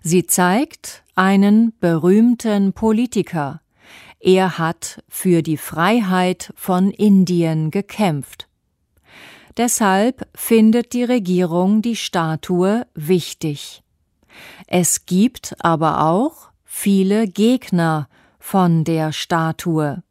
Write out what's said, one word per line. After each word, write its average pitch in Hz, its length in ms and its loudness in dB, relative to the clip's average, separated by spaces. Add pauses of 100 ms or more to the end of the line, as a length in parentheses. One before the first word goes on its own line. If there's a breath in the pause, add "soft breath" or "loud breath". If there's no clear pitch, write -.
Sie 170 240 0
zeigt - 760 -2 (100)
einen 202 640 4
berühmten 202 920 2
Politiker. 208 880 -4 (580 loud breath)
Er 185 400 2
hat - 500 -6
für 170 340 0
die 151 140 -2
Freiheit 185 1000 -2
von 190 340 0
Indien 170 800 2
gekämpft. 190 760 -6 (1080 loud breath)
Deshalb 226 800 0
findet 226 580 2
die 247 120 -2
Regierung 185 760 0
die 233 120 -2
Statue 185 920 -2 (100)
wichtig. 156 920 -4 (840 loud breath)
Es - 400 0
gibt 196 540 0
aber 160 440 0
auch 196 460 -2 (140)
viele 196 640 0
Gegner 175 800 0 (320 soft breath)
von 170 420 0
der 156 300 -2
Statue. 160 1000 -4